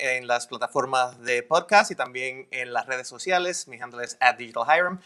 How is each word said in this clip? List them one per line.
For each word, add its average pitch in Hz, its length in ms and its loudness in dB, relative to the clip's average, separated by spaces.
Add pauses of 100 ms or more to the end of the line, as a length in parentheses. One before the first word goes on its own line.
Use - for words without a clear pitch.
en 127 260 0
las 120 220 2
plataformas 123 720 0
de 120 220 0
podcast 202 480 4
y - 20 -8
también 127 560 -6
en 127 220 -6
las 117 140 0
redes 127 200 -4
sociales. 180 600 -2
Mi 120 120 -16
handle 120 220 -10
es - 160 -10
at 123 200 0
digital 117 280 -6
hiram. 180 400 2